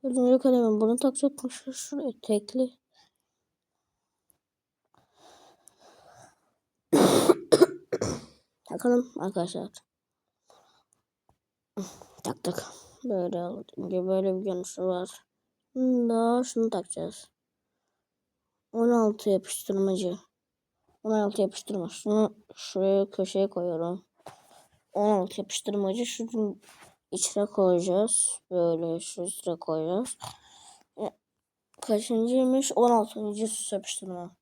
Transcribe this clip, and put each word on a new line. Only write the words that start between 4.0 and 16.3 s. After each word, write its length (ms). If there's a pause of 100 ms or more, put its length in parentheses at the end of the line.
<coughs> 960 (760)
Takalım 540
arkadaşlar. 500 (2500)
Taktık. 400 (400)
Böyle 340
alınca 680
böyle 280
bir 100
görünüşü 380
var. 280 (640)
Şimdi 360
daha 360